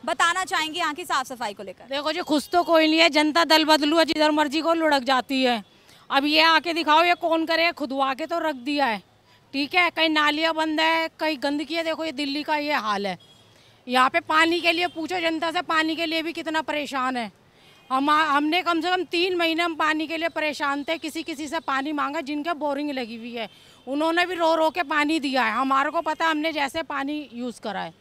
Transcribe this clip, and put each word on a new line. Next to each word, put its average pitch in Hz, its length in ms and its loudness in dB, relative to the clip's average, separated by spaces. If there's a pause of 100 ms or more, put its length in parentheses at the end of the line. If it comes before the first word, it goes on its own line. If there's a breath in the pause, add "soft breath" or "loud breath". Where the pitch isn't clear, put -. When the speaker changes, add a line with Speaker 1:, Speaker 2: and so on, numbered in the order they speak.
Speaker 1:
बताना 349 360 0
चाहेंगे 320 340 -4
यहाँ 320 140 -2
की 320 120 -10
साफ 277 200 -2
सफाई 226 280 -8
को 202 100 -14
लेकर? 196 220 -16
Speaker 2:
देखो 285 260 -4
जी, 330 100 -4
खुश 294 280 -2
तो 349 140 4
कोई 320 240 6
नहीं 311 120 2
है, 339 100 6
जनता 302 360 4
दल 311 200 6
बदलू 302 340 4
है, 320 60 6
जिधर 302 260 2
मर्जी 302 300 0
को 330 120 2
लुढ़क 302 300 2
जाती 262 400 0
है। 240 200 0 (460 soft breath)
अब 269 160 2
ये 302 160 4
आके 330 320 4
दिखाओ, 311 300 4
ये 349 120 4
कौन 330 300 0
करे, 330 260 2
खुदवा 269 420 -2
के 277 120 -6
तो 339 140 -2
रख 311 160 -2
दिया 277 300 -2
है, 214 160 -2 (520 soft breath)
ठीक 277 220 -4
है, 349 140 4
कहीं 320 200 0
नालियाँ 302 440 2
बंद 311 260 -2
है, 320 300 0 (100)
कहीं 311 240 -2
गंदगी 294 320 -2
है। 330 80 -2
देखो, 320 220 -4
ये 320 60 -6
दिल्ली 285 320 -4
का 311 140 -2
ये 294 160 -2
हाल 208 340 -2
है, 180 100 -6 (720 soft breath)
यहाँ 254 220 4
पे 330 100 0
पानी 330 420 2
के 339 100 2
लिए 349 160 0
पूछो, 330 320 -4
जनता 330 320 0
से 339 100 -2
पानी 320 340 0
के 330 100 -2
लिए 320 160 -2
भी 320 120 -6
कितना 320 280 -4
परेशान 269 560 -4
है। 220 140 -6 (580 soft breath)
हम, 269 200 0
हमने 302 520 2
कम 339 200 0
से 339 80 0
कम 370 140 0
तीन 349 320 0
महीने 330 280 0
हम 339 120 -2
पानी 311 320 0
के 320 100 -4
लिए 330 120 -2
परेशान 294 540 -4
थे, 330 140 -4
किसी 311 260 -8
किसी 302 240 -8
से 311 120 -4
पानी 277 340 -4
मांगा, 294 280 -4
जिनके 294 340 -4
बोरिंग 294 360 -4
लगी 240 240 -6
हुई 233 180 -12
है, 226 160 -8 (380 loud breath)
उन्होंने 330 380 0
भी 359 100 -6
रो 330 200 2
रो 320 140 2
के 349 140 -4
पानी 294 360 0
दिया 262 240 0
है। 220 100 0
हमारे 269 360 0
को 320 120 -2
पता 311 240 -2
है, 320 60 2
हमने 311 220 0
जैसे 302 300 -4
पानी 285 500 -6
यूज़ 240 280 -8
करा 190 200 -6
है। 170 200 -10